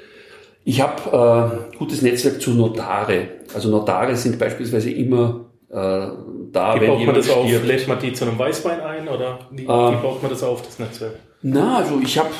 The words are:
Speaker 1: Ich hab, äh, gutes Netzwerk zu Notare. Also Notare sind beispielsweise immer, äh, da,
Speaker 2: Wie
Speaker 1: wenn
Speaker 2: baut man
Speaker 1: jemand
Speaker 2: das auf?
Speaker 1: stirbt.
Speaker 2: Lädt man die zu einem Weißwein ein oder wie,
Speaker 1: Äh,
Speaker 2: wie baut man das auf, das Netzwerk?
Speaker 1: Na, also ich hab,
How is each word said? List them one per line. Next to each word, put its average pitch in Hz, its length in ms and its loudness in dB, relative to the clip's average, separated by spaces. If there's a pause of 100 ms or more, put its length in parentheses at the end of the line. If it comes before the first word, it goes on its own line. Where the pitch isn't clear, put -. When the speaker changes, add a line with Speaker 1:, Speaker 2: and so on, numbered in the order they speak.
(640)
Speaker 1:
Ich 123 160 2
hab, - 320 -2
äh, 117 640 2
gutes 151 240 -4
Netzwerk 127 400 2
zu 131 100 0
Notare. 107 760 0 (260)
Also 107 160 -2
Notare 104 460 2
sind 117 220 0
beispielsweise 113 540 -2
immer, 120 540 0 (240)
äh, - 60 -16
da, 95 1000 -2
Speaker 2:
Wie - 60 2
Speaker 1:
wenn - 60 6
Speaker 2:
baut - 20 6
man 135 100 4
Speaker 1:
jemand 117 200 4
Speaker 2:
das 123 100 2
auf? 123 180 4
Speaker 1:
stirbt. 117 200 2
Speaker 2:
Lädt 127 200 2
man 117 120 -2
die 127 140 -4
zu - 120 -4
einem 113 120 -2
Weißwein 156 440 -2
ein 156 260 -8
oder 127 320 -6 (120)
wie, 135 120 -12
Speaker 1:
Äh, 131 40 -6
Speaker 2:
wie 120 340 2
baut 131 200 -4
man 135 100 -4
das 123 120 -6
auf, 123 200 -4
das - 160 -18
Netzwerk? 113 340 -10 (280)
Speaker 1:
Na, 151 360 2
also 147 260 0
ich 131 160 -2
hab, - 80 2 (120)